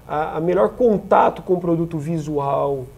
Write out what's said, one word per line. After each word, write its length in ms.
a, 300
a 20
melhor 300
contato 720
com 140
o 40
produto 380
visual, 880